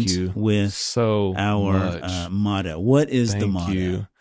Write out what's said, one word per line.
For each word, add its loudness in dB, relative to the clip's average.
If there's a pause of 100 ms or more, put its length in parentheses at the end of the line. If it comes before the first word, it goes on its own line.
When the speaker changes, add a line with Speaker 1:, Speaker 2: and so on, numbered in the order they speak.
Speaker 1:
thank 0
you 0
Speaker 2:
with 0
Speaker 1:
so 0
Speaker 2:
our, 0
Speaker 1:
much. 0
Speaker 2:
uh, -6
motto. -2
What 4
is 0
the -2
Speaker 1:
Thank 0
Speaker 2:
motto? -2
Speaker 1:
you. -2 (140)